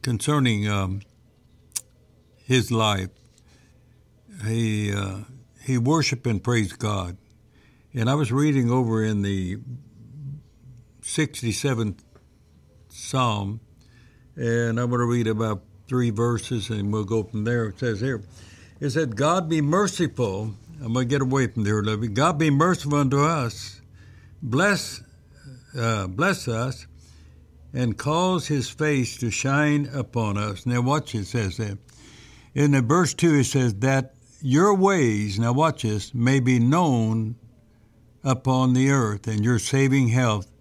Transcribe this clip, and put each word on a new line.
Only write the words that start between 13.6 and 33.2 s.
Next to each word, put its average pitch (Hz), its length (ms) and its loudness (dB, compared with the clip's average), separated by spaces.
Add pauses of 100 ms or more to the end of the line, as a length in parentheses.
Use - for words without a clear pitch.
and 117 420 0
I'm 120 100 -2
gonna 120 160 0
read 117 220 0
about 107 340 -2 (280)
three 123 220 0
verses, 117 580 -2
and 104 240 -2
we'll 107 100 -2
go 107 200 -2
from 107 200 -6
there. 117 220 -2
It 101 140 -10
says 113 200 -2
here, 117 240 -4 (560)
it 143 120 -2
said, 123 260 -2
"God 160 320 0
be 160 100 2
merciful." 143 960 -2 (280)
I'm 117 120 -4
gonna 127 120 0
get 135 160 0
away 131 260 2
from 107 180 -2
there 107 140 2
a 104 40 -2
little 107 160 -2
bit. 110 140 -4
"God 147 240 2
be 156 120 2
merciful 147 500 2
unto 139 200 2
us. 147 640 -2 (600)
Bless, 160 600 0 (760)
uh, 110 300 0
bless 151 400 -2
us, 120 400 -6 (840)
and 123 240 -2
cause 175 500 0
his 139 220 -2
face 143 480 -2
to 120 120 -2
shine 147 640 0
upon 113 440 -2
us." 104 280 -6
Now 123 140 0
watch, 143 340 -2
it 107 120 -4
says 101 320 -4
that. 101 200 -6 (800)
In 143 160 4
the 139 100 4
verse 147 320 2
two, 165 220 4